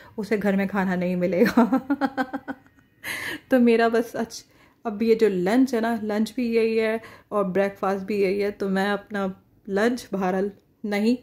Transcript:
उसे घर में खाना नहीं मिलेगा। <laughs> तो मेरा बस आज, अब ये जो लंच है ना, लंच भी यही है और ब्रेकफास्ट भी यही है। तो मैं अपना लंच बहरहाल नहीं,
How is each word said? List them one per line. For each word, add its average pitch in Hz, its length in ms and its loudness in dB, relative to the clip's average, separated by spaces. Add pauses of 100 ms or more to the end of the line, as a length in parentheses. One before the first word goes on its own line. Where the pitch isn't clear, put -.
(180)
उसे 214 200 -2
घर 196 180 0
में 196 120 0
खाना 190 280 -2
नहीं 180 200 -2
मिलेगा। 180 480 4 (260)
<laughs> - 1600 -8
तो 262 100 6
मेरा 233 280 6
बस 233 280 -2
आज, - 280 -8 (400)
अब 208 180 -4
ये 226 120 4
जो 220 140 4
लंच 214 460 2
है 220 60 0
ना, 226 220 -2
लंच 214 340 -2
भी 247 140 -2
यही 226 260 0
है 220 240 0 (320)
और 208 120 0
ब्रेकफास्ट 196 600 -2
भी 208 160 -2
यही 196 180 0
है। 202 100 -2
तो 202 180 -6
मैं 190 200 0
अपना 202 340 -6 (460)
लंच 226 440 -2
बहरहाल 190 380 -2 (340)
नहीं, 214 380 0